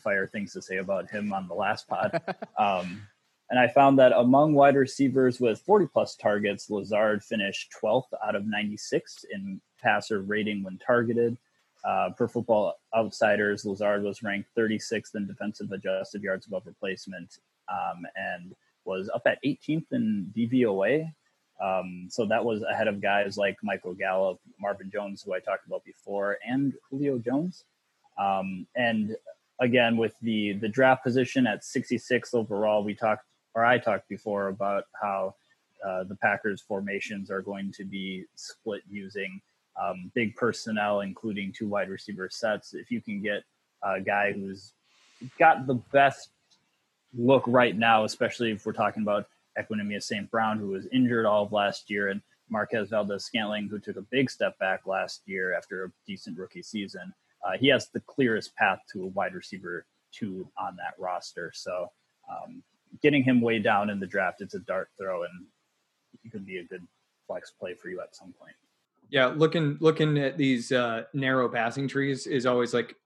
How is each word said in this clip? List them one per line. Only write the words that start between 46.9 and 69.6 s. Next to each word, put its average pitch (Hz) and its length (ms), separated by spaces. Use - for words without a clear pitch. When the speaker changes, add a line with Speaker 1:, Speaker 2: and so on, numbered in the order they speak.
Speaker 1:
look 123 340
right 120 280
now, 113 300
especially 113 460
if 107 140
we're 110 60
talking 104 300
about 104 260
Equanimeous 104 460
Saint 101 260
Brown, 110 300
who 104 80
was 95 200
injured 120 380
all 104 180
of 101 80
last 101 380
year, 101 200
and 98 120
Marquez 107 400
Valdes-Scantling, 104 800
who 104 120
took 98 180
a - 60
big 127 260
step 98 300
back 95 260
last 92 400
year 92 280
after 92 320
a 90 60
decent 101 320
rookie 175 240
season, 196 520
uh, 185 140
he 120 100
has 131 220
the - 120
clearest 113 540
path 98 240
to 95 100
a 95 40
wide 95 260
receiver 90 520
two 92 360
on 98 180
that 87 240
roster. 87 540
So, 90 380
um, 85 320
getting 147 220
him 127 180
way 113 180
down 104 300
in 101 100
the 98 80
draft, 92 340
it's 98 140
a 98 40
dart 92 380
throw, 92 260
and 90 220
he 113 60
could 101 160
be 92 120
a 90 60
good 87 240
flex 92 240
play 90 220
for 90 160
you 92 120
at - 140
some 90 180
point. - 220
Speaker 3:
Yeah, 131 180
looking, 156 520